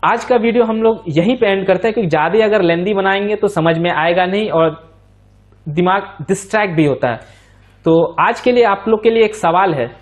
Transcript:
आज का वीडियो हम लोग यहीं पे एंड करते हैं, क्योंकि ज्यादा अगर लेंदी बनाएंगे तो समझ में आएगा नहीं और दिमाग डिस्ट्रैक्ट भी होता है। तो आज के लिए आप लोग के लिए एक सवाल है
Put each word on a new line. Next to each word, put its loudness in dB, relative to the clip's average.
आज -2
का 2
वीडियो 2
हम -2
लोग 0
यहीं 0
पे 0
एंड -2
करते 0
हैं, -2
क्योंकि -2
ज्यादा 2
अगर 2
लेंदी 0
बनाएंगे -2
तो -2
समझ 0
में -2
आएगा 0
नहीं -4
और -2
दिमाग 0
डिस्ट्रैक्ट -4
भी 2
होता -2
है। -4
तो 2
आज 0
के 2
लिए 4
आप 0
लोग 0
के 4
लिए 2
एक -2
सवाल 0
है -4